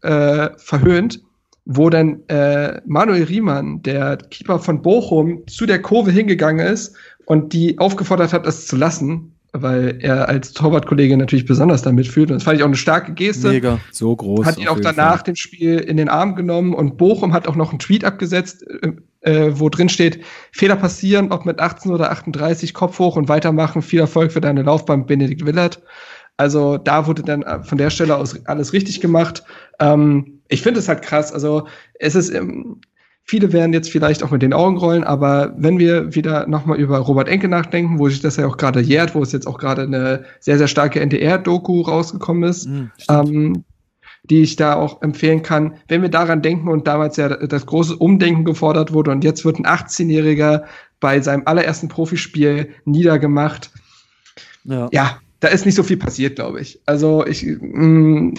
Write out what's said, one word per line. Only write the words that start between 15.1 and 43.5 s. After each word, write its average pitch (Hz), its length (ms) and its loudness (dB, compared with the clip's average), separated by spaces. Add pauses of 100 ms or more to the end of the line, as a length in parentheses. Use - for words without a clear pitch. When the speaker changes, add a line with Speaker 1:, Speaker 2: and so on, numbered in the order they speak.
Speaker 3:
Fall. 175 80 -4
Speaker 1:
den 175 140 -6
Spiel 165 420 -2
in 160 180 -2
den 151 100 2
Arm 185 280 0
genommen 180 400 -2
und 143 220 -2
Bochum 190 360 2
hat 170 140 0
auch 151 80 -2
noch 160 160 -2
einen 147 80 -6
Tweet 214 240 0
abgesetzt, 180 640 -4
äh, - 240 -6 (400)
äh, 151 280 2
wo 156 100 2
drin 175 200 2
steht, 165 340 0 (280)
„Fehler 196 240 2
passieren, 196 560 0
ob 175 160 -4
mit 165 120 -4
achtzehn 165 320 -4
oder 165 200 0
achtunddreißig, 160 640 -4
Kopf 180 240 -2
hoch 175 160 2
und 147 120 0
weitermachen, 156 540 0
viel 170 180 0
Erfolg 160 320 2
für 160 100 -2
deine 143 200 0
Laufbahn, 143 460 0
Benedikt 143 400 0
Willert.“ 170 340 0 (560)
Also 143 400 0
da 147 300 0
wurde 156 160 -2
dann, 147 180 -4
äh, 78 220 -8
von 143 160 -4
der 143 100 2
Stelle 156 280 0
aus - 280 -8
alles 147 260 -6
richtig 196 300 -2
gemacht. 165 420 0 (360)
Ähm, 147 680 2
ich 143 140 -2
finde 233 180 0
es 190 80 -4
halt 160 140 -2
krass, 151 320 -2
also 151 340 -2 (280)
es 151 180 -2
ist, 185 160 2
ähm, - 520 -8 (480)
viele 196 240 0
werden 165 200 2
jetzt 160 180 -2
vielleicht 151 320 0
auch - 80 -4
mit 135 100 0
den 135 120 2
Augen 180 240 2
rollen, 170 260 2
aber 143 540 0
wenn 165 200 2
wir 170 380 2
wieder 156 320 -2
nochmal 151 320 -2
über 139 180 0
Robert 135 320 0
Enke 190 180 0
nachdenken, 170 520 -2
wo 143 100 2
sich 139 120 -4
das 151 160 -4
ja 139 100 0
auch 123 100 -6
gerade 131 240 0
jährt, 156 320 2
wo 151 80 -2
es 131 100 -4
jetzt 131 140 -6
auch 123 140 -10
gerade 135 240 -4
eine 131 400 -4 (160)
sehr, 147 180 2
sehr 143 100 4
starke 147 320 0
N-D-R-Doku 175 840 0
rausgekommen 170 680 -2
ist, 175 180 -6
Speaker 2:
Mhm, 131 300 -8
stimmt. 147 320 2
Speaker 1:
ähm, 156 340 -2 (640)